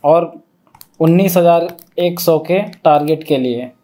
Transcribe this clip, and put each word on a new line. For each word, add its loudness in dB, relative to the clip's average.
और 2
उन्नीस 2
हजार 2
एक -4
सौ 0
के -2
target 2
के -2
लिए। -4